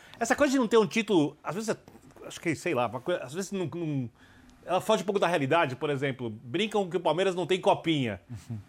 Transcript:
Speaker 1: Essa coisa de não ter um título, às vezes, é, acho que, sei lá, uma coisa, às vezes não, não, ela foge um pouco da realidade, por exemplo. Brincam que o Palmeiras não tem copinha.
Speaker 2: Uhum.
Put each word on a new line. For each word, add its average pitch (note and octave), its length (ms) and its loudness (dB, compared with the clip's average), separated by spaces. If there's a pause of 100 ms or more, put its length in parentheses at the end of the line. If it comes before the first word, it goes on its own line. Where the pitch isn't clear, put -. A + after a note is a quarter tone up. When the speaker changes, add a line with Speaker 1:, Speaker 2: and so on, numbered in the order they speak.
(180)
Speaker 1:
Essa A#3+ 160 0
coisa C#4 180 2
de C#4 60 2
não B3 80 2
ter A3+ 120 4
um G#3+ 80 6
título, E3 580 2
às - 100 -6
vezes, A3 160 -6
é, F#3 60 -2 (500)
acho - 140 -14
que, E3 140 0
sei F3 200 -2
lá, A#2+ 120 2
uma A#2 140 -6
coisa, E3+ 220 -2
às B2+ 120 -12
vezes F#3 180 -6
não, F#3 220 -2
não, D3+ 340 -4 (560)
ela F3 160 0
foge G#3+ 220 2
um - 40 -6
pouco G3+ 140 0
da F#3+ 60 4
realidade, D#3 500 2
por D3+ 140 -4
exemplo. C3 400 -4
Brincam F3 580 -2
que E3+ 80 -4
o F3+ 40 0
Palmeiras F3 340 2
não F3 120 -2
tem F#3 140 0
copinha. D3+ 600 2 (100)
Speaker 2:
Uhum. A2+ 280 -10 (100)